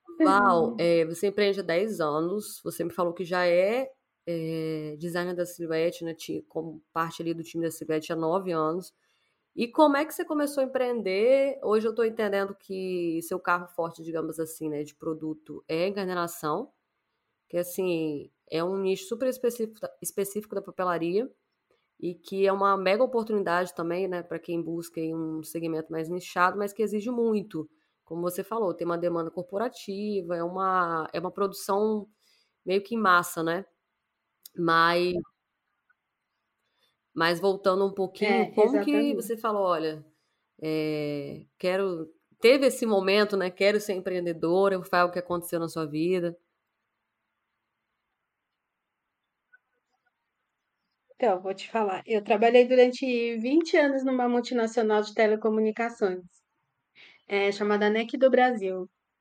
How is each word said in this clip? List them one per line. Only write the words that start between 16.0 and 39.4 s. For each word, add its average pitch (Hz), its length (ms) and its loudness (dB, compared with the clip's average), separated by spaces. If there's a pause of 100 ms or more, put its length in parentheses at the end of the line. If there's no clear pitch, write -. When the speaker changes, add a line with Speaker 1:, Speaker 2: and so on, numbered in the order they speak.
Speaker 1:
que, 170 80 -6
assim, 170 720 -2 (220)
é 160 120 -2
um 190 140 -2
nicho 190 300 -2
super 240 200 -4
específico 226 520 -4
da, - 200 -10
específico 196 540 -6
da 196 80 -4
papelaria 180 640 -2 (720)
e 175 140 -6
que 190 320 -2
é 196 80 4
uma 196 240 2
mega 190 260 2
oportunidade 196 680 0
também, 170 340 -2
né, 180 140 -4
pra 165 180 -8
quem 170 220 -6
busca 165 400 -8
aí 160 120 -4
um 160 300 -6
segmento 165 480 -6
mais 160 160 -6
nichado, 180 500 0
mas 202 140 -2
que 220 120 -4
exige 208 260 -4
muito. 214 580 -2 (380)
Como 165 160 -8
você 180 220 -4
falou, 214 300 -2
tem 170 120 -6
uma 170 120 0
demanda 165 340 -2
corporativa, 196 1040 -6
é 170 80 -4
uma, 180 680 0
é - 80 -6
uma 180 120 -6
produção 202 760 -2 (580)
meio 196 180 0
que 233 120 -6
em 226 40 0
massa, 180 440 2
né? 170 220 -2 (880)
Mas, 170 580 4 (2000)
mas 165 260 2
voltando 196 460 2
um 196 80 -2
pouquinho, 196 360 -2
Speaker 2:
É, 220 220 2
Speaker 1:
como 240 300 4
que 294 100 0
Speaker 2:
exatamente. 294 240 2
Speaker 1:
você 226 200 -4
falou, 220 280 -2